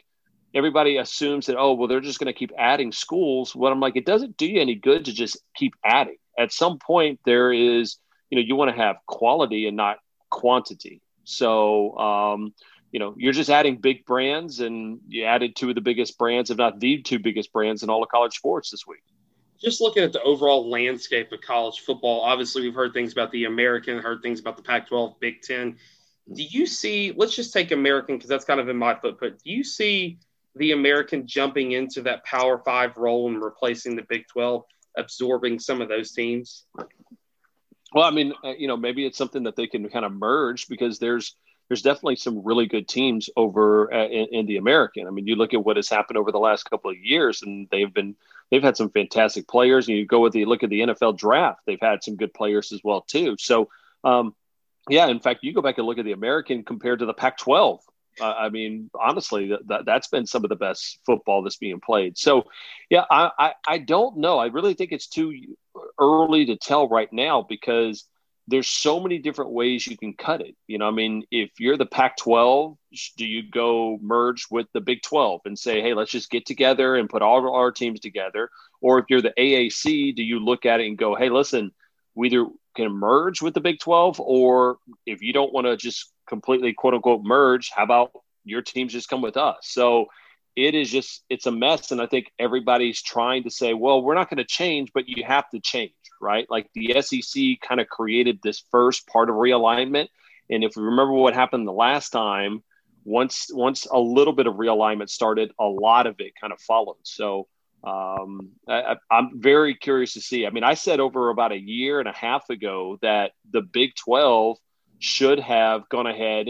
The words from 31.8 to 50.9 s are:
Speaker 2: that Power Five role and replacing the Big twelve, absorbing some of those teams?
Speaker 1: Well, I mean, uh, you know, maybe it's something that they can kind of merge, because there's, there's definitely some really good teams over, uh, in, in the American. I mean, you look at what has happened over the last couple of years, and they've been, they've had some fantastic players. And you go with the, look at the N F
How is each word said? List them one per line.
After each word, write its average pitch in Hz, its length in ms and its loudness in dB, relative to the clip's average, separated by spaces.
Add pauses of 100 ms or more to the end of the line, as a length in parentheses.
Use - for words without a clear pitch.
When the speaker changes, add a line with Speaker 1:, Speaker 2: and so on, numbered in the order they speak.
Speaker 2:
that 120 200 -4
Power 127 360 0
Five 123 380 -2
role 120 300 0
and 110 160 -4
replacing 117 540 -6
the 110 60 -10
Big 113 240 -6
twelve, 123 360 -4 (340)
absorbing 123 600 -2
some 127 220 -4
of 110 80 -8
those 110 240 -6
teams? 120 520 -6 (1300)
Speaker 1:
Well, 156 120 6
I 160 60 4
mean, 147 300 0
uh, 131 160 -10
you 143 100 -8
know, 123 100 -2
maybe 123 280 -4
it's 131 120 -8
something 131 260 -6
that 110 140 -8
they 117 100 -4
can 104 220 -8
kind 113 160 -4
of 98 80 -6
merge, 120 540 -2
because 120 300 -4
there's, 117 380 -4 (320)
there's 123 160 -4
definitely 139 320 0
some 110 280 -6
really 113 220 2
good 107 220 -4
teams 123 480 -2
over, 107 580 4
uh, 110 140 0
in, 110 240 -2
in 113 160 -2
the 101 100 -2
American. 107 500 2
I 92 40 -10
mean, 98 160 -8
you 110 80 0
look 110 180 0
at 110 100 2
what 104 140 2
has 104 120 -2
happened 110 280 0
over 104 140 0
the 101 80 0
last 107 300 2
couple 101 220 -4
of 92 60 -10
years, 120 460 0
and 101 280 -10
they've 98 220 0
been, 101 220 -4 (340)
they've 135 140 4
had 131 140 4
some 107 120 -2
fantastic 104 580 0
players. 123 400 4
And 107 100 0
you 104 80 -2
go 117 160 4
with 117 120 4
the, 107 120 2
look 113 180 0
at 110 60 2
the 104 120 0
N 117 80 0
F 107 120 -2